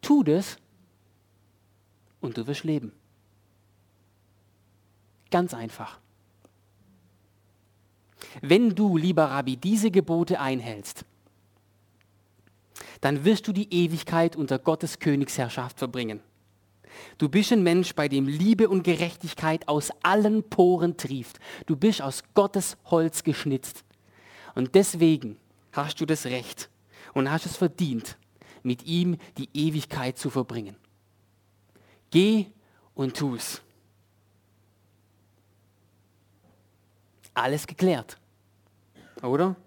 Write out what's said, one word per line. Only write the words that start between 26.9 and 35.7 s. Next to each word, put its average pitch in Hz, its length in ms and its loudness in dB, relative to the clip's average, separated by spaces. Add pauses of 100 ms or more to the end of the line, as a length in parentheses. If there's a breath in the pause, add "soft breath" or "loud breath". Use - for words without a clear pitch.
und 135 180 0
hast 160 140 -2
es - 140 -10
verdient, 147 580 -4 (460 loud breath)
mit 123 240 -4
ihm 170 320 0 (180 loud breath)
die 131 160 -10
Ewigkeit 147 640 -4
zu - 140 -6
verbringen. 117 460 -6 (1300 soft breath)
Geh 202 360 4 (480 soft breath)
und 131 240 -6
tu's." 131 420 -6 (3750)